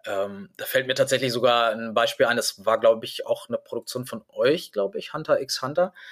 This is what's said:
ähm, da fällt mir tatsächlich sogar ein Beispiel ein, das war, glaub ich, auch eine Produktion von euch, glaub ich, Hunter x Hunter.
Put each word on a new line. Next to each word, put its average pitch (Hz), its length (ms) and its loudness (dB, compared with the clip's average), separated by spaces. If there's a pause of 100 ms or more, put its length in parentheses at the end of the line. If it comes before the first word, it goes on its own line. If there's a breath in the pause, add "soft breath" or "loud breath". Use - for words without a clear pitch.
ähm, 101 540 -6
da 110 80 -12
fällt 131 200 0
mir 131 80 -2
tatsächlich 131 380 2
sogar 120 380 4
ein 113 240 -6
Beispiel 117 320 2
ein, 120 100 2
das 101 300 -4
war, 110 120 4
glaub 113 240 6
ich, - 240 -10
auch - 220 -4
eine 120 80 -4
Produktion - 480 -8
von 117 240 -12
euch, 139 420 0
glaub 98 240 -4
ich, - 200 -8
Hunter 156 260 0
x - 220 -6
Hunter. 165 320 0 (180 loud breath)